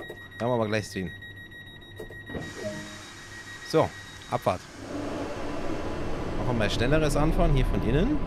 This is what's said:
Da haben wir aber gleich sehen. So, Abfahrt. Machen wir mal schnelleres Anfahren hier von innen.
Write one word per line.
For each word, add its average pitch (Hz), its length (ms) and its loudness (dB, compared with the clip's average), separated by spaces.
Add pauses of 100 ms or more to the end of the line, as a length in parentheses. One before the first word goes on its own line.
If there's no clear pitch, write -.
(380)
Da 110 80 -4
haben 123 60 2
wir 123 40 4
aber 113 120 2
gleich 104 220 0
sehen. 90 220 -4 (2500)
So, 156 200 6 (420)
Abfahrt. 104 300 2 (1800)
Machen 120 200 2
wir 110 80 4
mal 101 40 4
schnelleres 143 460 4
Anfahren 147 380 6
hier 131 120 6
von 101 220 4
innen. 175 400 6